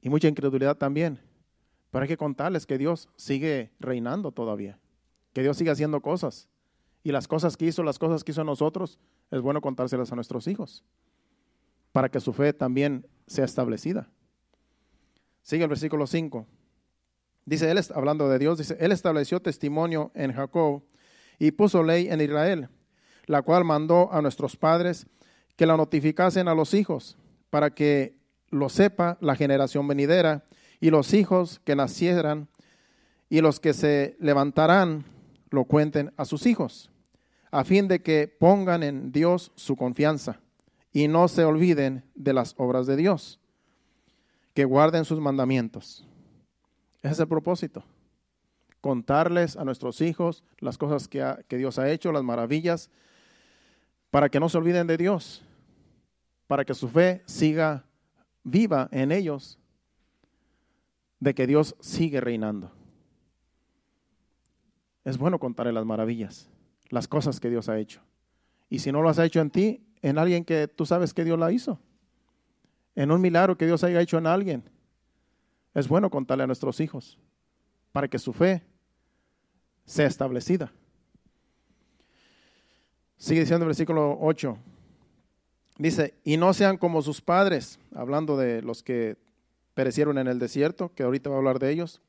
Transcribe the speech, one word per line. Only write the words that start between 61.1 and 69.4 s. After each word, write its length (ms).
de 160
que 120
Dios 340
sigue 400
reinando. 500
Es 120
bueno 220
contarles 340
las 140
maravillas, 640
las 180
cosas 320
que 80
Dios 220
ha 80
hecho. 240
Y 120
si 120
no 80
lo 80
has 100
hecho 220